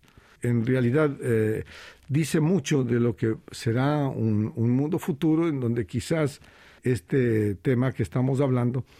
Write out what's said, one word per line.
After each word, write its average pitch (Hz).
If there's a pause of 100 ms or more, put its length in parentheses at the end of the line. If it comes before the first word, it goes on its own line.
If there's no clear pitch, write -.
(400)
En 120
realidad, 127 (100)
eh, 110 (440)
dice 151
mucho 151
de 120
lo 120
que 113 (160)
será 139
un, 110
un 117
mundo 147
futuro 160
en 143
donde 117
quizás 147 (420)
este 110
tema 127
que 117
estamos 131
hablando 127 (160)